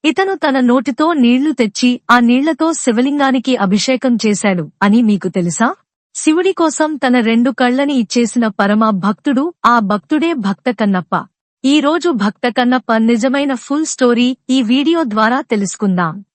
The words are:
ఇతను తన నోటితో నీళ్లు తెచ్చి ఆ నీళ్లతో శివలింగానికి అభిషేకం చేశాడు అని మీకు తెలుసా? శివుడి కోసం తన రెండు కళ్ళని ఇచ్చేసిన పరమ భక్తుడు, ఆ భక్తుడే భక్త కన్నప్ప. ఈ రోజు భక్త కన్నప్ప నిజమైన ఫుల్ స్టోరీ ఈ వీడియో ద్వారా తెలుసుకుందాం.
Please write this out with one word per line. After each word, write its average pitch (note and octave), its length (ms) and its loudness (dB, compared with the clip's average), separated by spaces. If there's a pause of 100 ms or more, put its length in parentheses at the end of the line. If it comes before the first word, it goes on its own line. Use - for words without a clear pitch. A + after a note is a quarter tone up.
ఇతను F#4+ 300 0
తన C#4 260 -2
నోటితో C4 520 0
నీళ్లు C4 400 2
తెచ్చి A#3+ 480 -2 (100)
ఆ B3 80 4
నీళ్లతో C4+ 540 2
శివలింగానికి C4 840 0
అభిషేకం A3 720 0
చేశాడు F#3+ 440 -2 (120)
అని G#3+ 200 4
మీకు G3+ 260 0
తెలుసా? G3 460 -2 (400)
శివుడి F4 380 0
కోసం D#4 440 -2
తన B3 240 2
రెండు A#3 300 2
కళ్ళని B3+ 440 0
ఇచ్చేసిన A#3 520 0
పరమ G#3+ 440 2
భక్తుడు, A#3+ 640 -2 (120)
ఆ A#3+ 120 2
భక్తుడే A3+ 540 -2
భక్త G#3 380 -4
కన్నప్ప. F#3+ 560 -4 (380)
ఈ C#4+ 160 4
రోజు E4 300 0
భక్త G#3+ 380 -2
కన్నప్ప B3 480 0
నిజమైన B3 580 0
ఫుల్ D4+ 320 -4
స్టోరీ B3 500 0 (140)
ఈ C4 120 2
వీడియో C#4+ 420 0
ద్వారా A3 360 0
తెలుసుకుందాం. F#3+ 840 -2 (100)